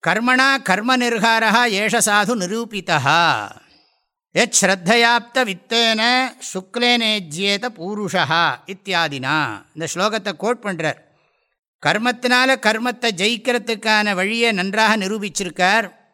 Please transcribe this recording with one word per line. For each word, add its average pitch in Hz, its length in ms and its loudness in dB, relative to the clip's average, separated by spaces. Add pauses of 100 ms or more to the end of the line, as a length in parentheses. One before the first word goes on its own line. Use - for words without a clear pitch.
கர்மணா 247 460 2 (140)
கர்ம 220 340 2
நிர்ஹாரஹா 226 640 2 (120)
ஏஷ 202 260 0
சாது 208 360 2
நிரூபிதா 202 640 -2 (1400)
யத் 214 220 0
ஸ்ரத்தையாப்த 233 880 2
வித்தேன 226 560 -2 (440)
சுக்லேனேஜ்யேத 208 1300 -2
பூருஷா 175 680 -2 (260)
இத்தியாதினா. 160 720 -2 (340)
இந்த 156 160 -10
ஸ்லோகத்தை 196 500 -2
கோட் 233 280 -4
பண்றார். 160 360 -4 (840)
கர்மத்தினால 247 680 2 (100)
கர்மத்தை 233 540 0
ஜெயிக்கிறதுக்கான 220 1000 0
வழியை 220 380 0
நன்றாக 208 440 0
நிரூபிச்சிருக்கார். 196 920 -2 (280)